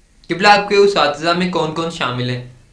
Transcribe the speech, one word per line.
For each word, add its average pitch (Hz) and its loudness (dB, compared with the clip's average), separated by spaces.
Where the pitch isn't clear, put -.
किबला, 196 2
आपके 202 2
उसातिज़ा 160 2
में 180 0
कौन 156 -2
कौन 165 -4
शामिल 123 -4
हैं 123 -8